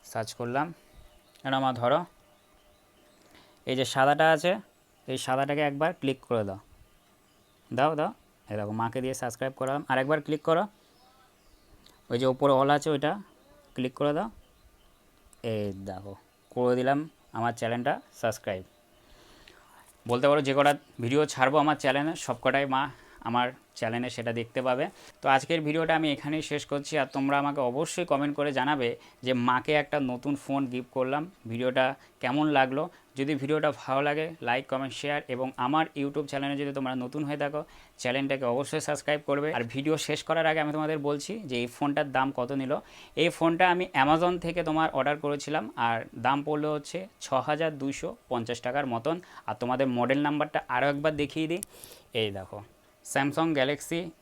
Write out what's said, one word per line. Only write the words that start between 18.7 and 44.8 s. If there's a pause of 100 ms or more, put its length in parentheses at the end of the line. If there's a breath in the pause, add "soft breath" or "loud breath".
বলতে
পারো
যে
কটা (300)
ভিডিও (120)
ছাড়বো
আমার
চ্যানেলে (120)
সব
কটাই
মা (460 loud breath)
আমার (320)
চ্যানেলে
সেটা
দেখতে
পাবে। (360 loud breath)
তো (100)
আজকের
ভিডিওটা
আমি
এখানেই
শেষ
করছি।
আর
তোমরা
আমাকে (100)
অবশ্যই
কমেন্ট
করে (100)
জানাবে (360 loud breath)
যে (160)
মাকে
একটা (140)
নতুন (100)
ফোন (100)
গিফট
করলাম, (280)
ভিডিওটা (380 loud breath)
কেমন (120)
লাগলো। (360 loud breath)
যদি
ভিডিওটা (140)
ভালো
লাগে (220)
লাইক,
কমেন্ট,
শেয়ার, (140)
এবং (180)
আমার (160)
YouTube
চ্যানেলে
যদি
তোমরা (100)
নতুন
হয়ে
থাকো (400 loud breath)
চ্যানেলটাকে
অবশ্যই
সাবস্ক্রাইব
করবে। (100)
আর (100)
ভিডিও (120)
শেষ
করার
আগে
আমি
তোমাদের (100)
বলছি (160)
যে
এই
ফোনটার (100)
দাম (120)
কত (120)
নিল। (480 loud breath)
এই
ফোনটা
আমি (180)
Amazon (120)
থেকে
তোমার